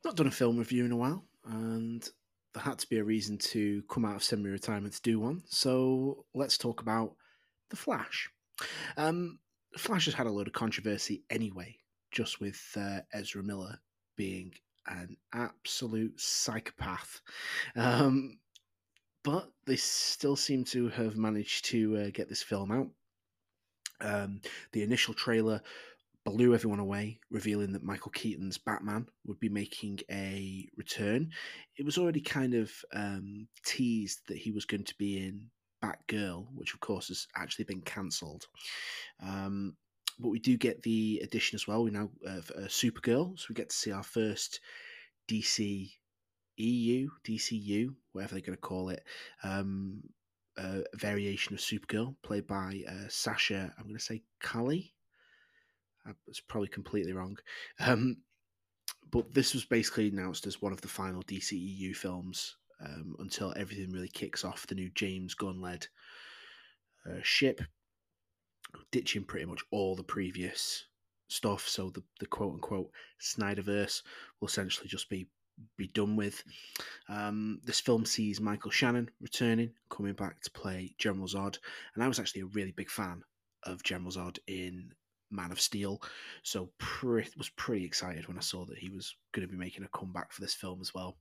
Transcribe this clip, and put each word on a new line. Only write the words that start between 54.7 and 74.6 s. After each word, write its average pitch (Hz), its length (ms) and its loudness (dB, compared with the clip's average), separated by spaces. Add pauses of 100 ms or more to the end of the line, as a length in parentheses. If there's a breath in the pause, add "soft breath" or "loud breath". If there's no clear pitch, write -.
Uh, 104 60 -12 (120)
it's - 140 -10
probably 104 300 -2
completely 101 420 -2
wrong. 92 260 -4 (440 loud breath)
Um, 123 420 4 (880)
but 117 220 2
this 131 200 6
was 127 120 0
basically 113 420 4
announced 95 400 -2
as 95 140 -6
one 101 100 0
of 92 80 -6
the - 80 -12
final 92 360 -4
D 98 180 -6
C - 160 -2
E 95 180 -4 (140)
U 95 40 -4
films, 90 600 -6 (240)
um, 78 400 -10
until 95 380 -4
everything 98 340 -4
really 92 160 -4
kicks - 380 -6
off - 220 -8
the - 80 -4
new 92 160 -4
James 95 420 -2
Gunn-led, 175 520 -4 (1200 loud breath)
uh, 90 180 -8
ship, - 360 4 (1300)
ditching 107 360 0
pretty 87 220 -4
much - 220 -6
all 95 280 2
the 92 60 -8
previous 90 840 -2 (420)
stuff. - 400 0
So 95 220 -2
the, 92 140 -10 (180)
the 101 40 -2
quote-unquote 92 640 -2 (300 loud breath)
Snyderverse 101 840 0 (380 loud breath)
will 101 80 -4
essentially 95 400 -2